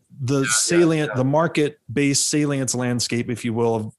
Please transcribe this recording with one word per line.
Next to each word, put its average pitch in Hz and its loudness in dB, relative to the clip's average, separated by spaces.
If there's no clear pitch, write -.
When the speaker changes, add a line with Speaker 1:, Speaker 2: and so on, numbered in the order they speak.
Speaker 1:
the 131 -2
Speaker 2:
Yeah, 139 2
yeah, 131 0
Speaker 1:
salient, 160 2
Speaker 2:
yeah. 107 -6
Speaker 1:
the 131 0
market-based 147 0
salience 143 0
landscape, 120 -2
if 117 -6
you 117 -2
will, 117 2
of, 110 -6